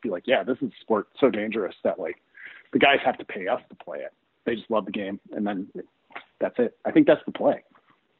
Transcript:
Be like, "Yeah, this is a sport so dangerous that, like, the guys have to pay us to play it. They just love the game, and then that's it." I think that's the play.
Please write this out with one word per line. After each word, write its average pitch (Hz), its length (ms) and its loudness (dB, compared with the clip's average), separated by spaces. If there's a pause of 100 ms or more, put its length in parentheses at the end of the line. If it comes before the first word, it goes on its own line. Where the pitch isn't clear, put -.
Be 117 80 -4
like, 87 160 -6
"Yeah, - 160 2
this - 180 -4
is - 80 -4
a - 140 -14
sport 104 260 0 (100)
so 131 120 4
dangerous 104 440 -2 (100)
that, 95 140 0
like, - 240 -8 (520)
the 135 40 4
guys 139 240 6
have 127 140 0
to - 80 -14
pay 92 240 -8
us 123 220 -2
to - 60 -20
play 73 240 -12
it. 67 120 -12 (320)
They 117 120 -2
just 101 140 -14
love 107 140 0
the 104 80 -10
game, 98 260 -6 (140)
and 107 140 -4
then 101 220 -6 (680)
that's - 200 -2
it." 120 260 0
I - 60 -2
think 151 160 6
that's 156 180 4
the - 80 -10
play. - 300 0 (580)